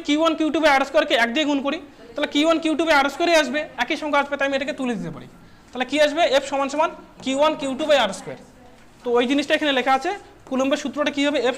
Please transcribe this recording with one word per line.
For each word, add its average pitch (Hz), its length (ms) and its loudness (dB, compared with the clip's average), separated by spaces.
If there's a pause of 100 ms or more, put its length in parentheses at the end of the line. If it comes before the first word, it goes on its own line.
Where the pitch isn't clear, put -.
কিউ 294 140 2
ওয়ান 320 140 2
কিউ 311 160 0
টু 330 80 0
by 311 80 4
আর 269 180 4
স্কোয়ারকে 302 300 2
এক 233 180 2
দিয়ে 302 120 0
গুণ 285 160 0
করি, 277 160 -4 (360)
তাহলে 294 140 -4
কিউ 294 200 0
ওয়ান 330 120 4
কিউ 311 160 0
টু 330 100 0
by 320 80 4
আর 277 160 4
স্কোয়ারই 339 260 2
আসবে, 294 240 2 (180)
একই 247 200 -4
সংখ্যা 285 240 0
আসবে, 277 160 -6
তাই 277 100 -2
আমি 277 80 -2
এটাকে 269 180 -4
তুলে 254 220 -4
দিতে 175 200 -8
পারি। 123 120 -16 (440)
তাহলে 247 140 -4
কি 262 160 -2
আসবে? 294 200 2
এফ 285 240 2
সমান 277 240 -2
সমান 302 200 0 (340)
কিউ 269 160 -2
ওয়ান 311 160 4
কিউ 269 200 -6
টু 294 100 -6
by 294 120 4
আর 214 160 0
স্কোয়ার। 131 260 -14 (640)
তো - 80 -8
ওই 240 160 4
জিনিসটা 285 280 0
এখানে 302 160 0
লেখা 262 220 0
আছে, 269 180 0 (380)
কুলম্বের 269 340 0
সূত্রটা 285 280 -2
কী 285 160 -4
হবে? 294 120 0
এফ 240 180 0